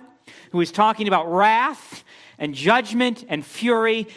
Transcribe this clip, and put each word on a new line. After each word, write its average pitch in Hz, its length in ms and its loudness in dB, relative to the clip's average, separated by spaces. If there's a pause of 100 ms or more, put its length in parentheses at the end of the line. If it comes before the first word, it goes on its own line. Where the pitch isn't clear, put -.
(520)
who 175 100 0
is 170 100 -2
talking 214 360 0
about 170 240 0
wrath 220 720 0 (360)
and 151 160 -6
judgment 226 760 0
and 151 160 -4
fury, 226 720 -2